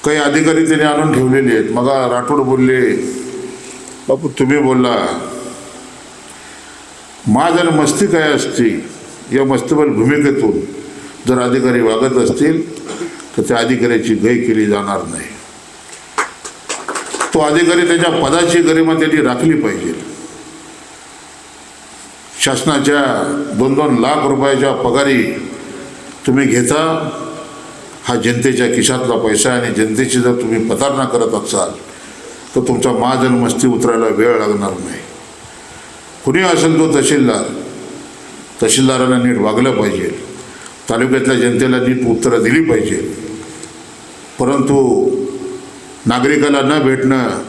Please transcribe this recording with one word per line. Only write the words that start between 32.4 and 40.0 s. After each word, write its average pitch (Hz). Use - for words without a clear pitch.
तर 131
तुमचा 123
माज 123
आणि 123
मस्ती 120
उतरायला 117
वेळ 110
लागणार 104
नाही. 90
कुणी 170
असेल 165
तो 156
तहसीलदार, 131
तहसीलदारांना 127
नीट 120
वागलं 110
पाहिजे, 104